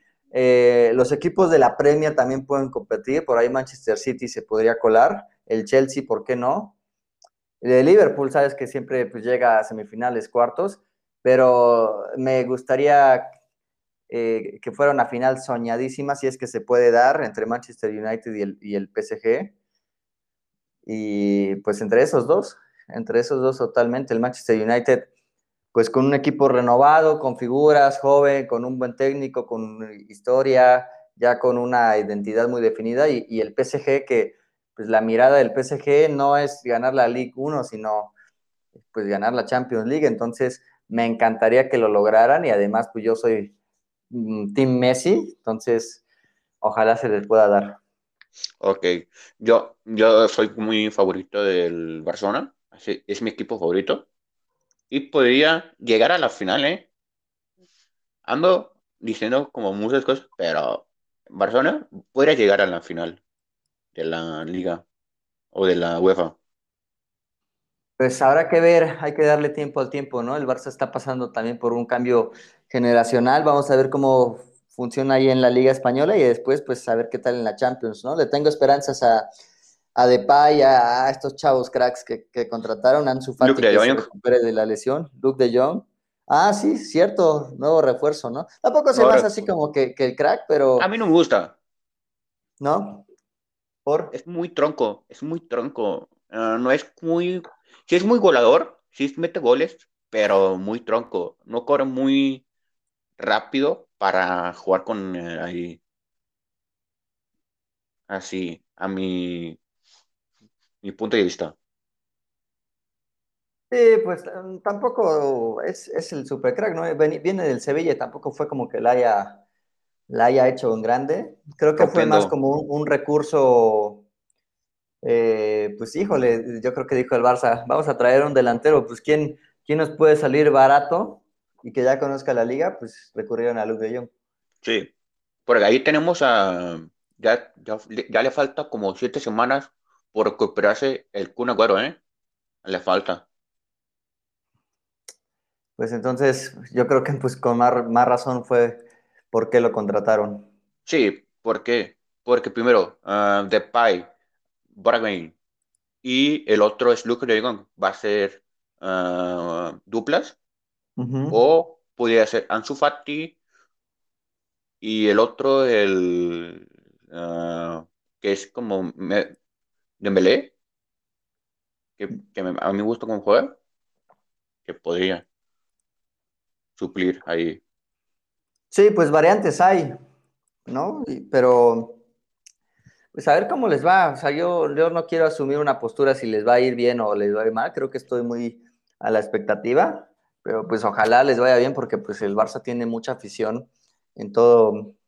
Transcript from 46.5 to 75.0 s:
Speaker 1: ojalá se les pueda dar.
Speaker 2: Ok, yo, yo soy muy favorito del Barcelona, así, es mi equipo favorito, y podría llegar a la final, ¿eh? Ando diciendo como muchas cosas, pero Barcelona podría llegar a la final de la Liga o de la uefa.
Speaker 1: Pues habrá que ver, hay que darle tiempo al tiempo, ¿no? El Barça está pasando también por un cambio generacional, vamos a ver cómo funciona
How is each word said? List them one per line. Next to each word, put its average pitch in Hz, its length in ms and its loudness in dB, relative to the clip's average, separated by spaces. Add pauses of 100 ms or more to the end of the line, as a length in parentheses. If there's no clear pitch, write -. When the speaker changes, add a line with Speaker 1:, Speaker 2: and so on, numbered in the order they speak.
Speaker 1:
ojalá 110 380 0
se 117 120 -4
les 104 160 -2
pueda 107 220 4
dar. 101 320 0 (800)
Speaker 2:
Ok, 98 260 -2 (540)
yo, 113 440 0
yo 110 440 4
soy 113 240 0
muy 107 400 -4
favorito 95 520 -2
del 85 580 -4
Barcelona, 101 520 -6 (160)
así, - 380 -10
es 101 140 -8
mi 110 100 -6
equipo 110 280 -10
favorito, 90 480 -2 (800)
y 139 200 -8
podría 147 720 2
llegar 117 320 2
a 180 60 2
la 139 120 0
final, 104 360 -4
¿eh? - 260 -6 (1300)
Ando 175 500 0 (260)
diciendo 113 520 -4
como 98 220 -6
muchas 117 320 -2
cosas, 135 220 -4 (100)
pero 78 500 -4 (400)
Barcelona 131 600 -2 (240)
podría - 240 2
llegar 101 260 4
a 95 60 2
la 87 140 -6
final 85 400 -10 (720)
de 82 120 -8
la 82 400 -8
Liga 90 400 -8 (640)
o 95 160 -2
de 92 100 4
la 85 240 -2
uefa. 90 380 0 (1600)
Speaker 1:
Pues 127 240 -2
habrá 165 260 4
que 165 140 2
ver, 165 400 4
hay 147 120 -6
que 151 120 2
darle 147 240 2
tiempo 147 300 -8
al 127 100 -4
tiempo, 135 340 -8
¿no? 127 140 -6
El 139 100 -6
Barça 127 200 -6
está - 240 -8
pasando 127 400 -8
también 117 280 -8
por 117 140 -2
un 120 120 -4
cambio 120 460 0 (380)
generacional, 120 760 2
vamos 143 260 2
a 135 60 4
ver 135 140 4
cómo 131 500 2 (300)
funciona 135 460 -2